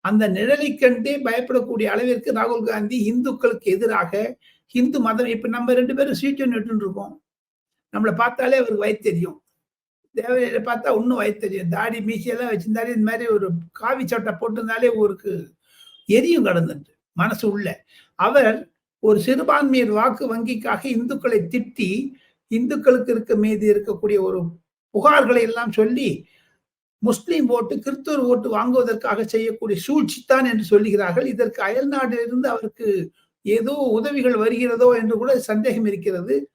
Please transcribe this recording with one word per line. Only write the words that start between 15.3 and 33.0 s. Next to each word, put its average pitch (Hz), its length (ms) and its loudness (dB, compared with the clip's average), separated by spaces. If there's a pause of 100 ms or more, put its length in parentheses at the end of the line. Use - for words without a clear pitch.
எரியும் 262 380 4
கடந்துட்டு 160 460 -2 (220)
மனசு 214 380 0
உள்ள. 196 340 -6 (300)
அவர் 233 560 2 (300)
ஒரு 214 200 6
சிறுபான்மையர் 262 680 2
வாக்கு 220 360 0
வங்கிக்காக 226 600 -4
இந்துக்களை 247 520 0 (100)
திட்டி, 220 420 -4 (580)
இந்துக்களுக்கு 247 640 2
இருக்க 220 240 -2
மீது 214 300 0
இருக்கக்கூடிய 208 540 2
ஒரு 190 220 -2 (500)
புகார்களை 247 480 4
எல்லாம் 226 320 -2
சொல்லி, 220 540 0 (720)
முஸ்லிம் 277 500 0
ஓட்டு, 233 300 -2
கிறிஸ்தவர் 277 420 -4
ஓட்டு 247 280 0
வாங்குவதற்காக 226 760 0
செய்யக்கூடிய 220 560 -4
சூழ்ச்சித்தான் 262 720 0
என்று 220 140 -2
சொல்லுகிறார்கள். 202 640 2
இதற்கு 226 360 -2
அயல்நாட்டிலிருந்து 247 840 -2
அவருக்கு 220 680 -2 (300)